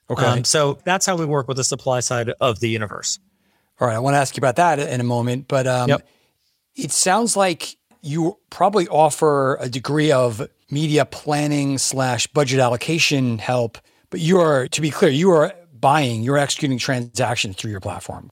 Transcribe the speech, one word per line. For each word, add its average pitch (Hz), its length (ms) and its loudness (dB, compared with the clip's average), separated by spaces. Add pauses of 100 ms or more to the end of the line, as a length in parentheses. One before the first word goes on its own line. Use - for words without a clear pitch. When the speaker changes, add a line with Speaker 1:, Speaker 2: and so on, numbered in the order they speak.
(100)
Speaker 1:
Okay. 131 120 -2
Speaker 2:
Um, 123 220 2
so 143 400 0
that's 185 220 -2
how 190 100 0
we 165 80 -2
work 143 240 -2
with 131 80 -4
the 131 80 -2
supply 127 360 -2
side 120 280 -4 (140)
of 120 180 0
the 117 80 -2
universe. 107 500 -6 (600)
Speaker 1:
All 123 80 2
right. 110 80 -2
I 113 40 -4
wanna 139 180 2
ask 135 180 -2
you 123 60 -8
about 127 140 2
that 165 220 4
in 139 220 -4
a 120 40 -2
moment, 123 440 -4
but, 131 180 0
um, 127 220 0
Speaker 2:
Yep. 143 180 0 (720)
Speaker 1:
it 165 160 -8
sounds 202 460 0
like 185 400 -2 (240)
you 156 360 -2 (120)
probably 190 380 0
offer 147 720 2
a 127 80 -6
degree 147 420 0
of 127 340 0 (240)
media 151 360 0
planning 147 720 -2
slash 127 480 -2
budget 135 340 2
allocation 127 800 0
help, 123 400 -2 (320)
but 180 100 -8
you 175 200 4
are, 143 280 4
to 151 120 -4
be 156 100 0
clear, 165 200 2
you 165 200 4
are 165 220 4 (260)
buying, 131 440 2
you're 135 160 2
executing 135 400 0
transactions 120 800 -4
through 113 140 -8
your 101 100 -8
platform, - 520 -12